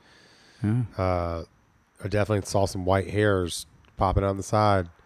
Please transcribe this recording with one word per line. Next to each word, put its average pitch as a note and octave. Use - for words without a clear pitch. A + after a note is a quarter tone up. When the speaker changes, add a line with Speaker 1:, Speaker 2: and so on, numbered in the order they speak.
Speaker 1:
Yeah. A2
Speaker 2:
Uh, F2
I G#2
definitely G2+
saw G2
some F#2
white F#2+
hairs F#2+
popping F#2+
on G2
the G2
side. G2+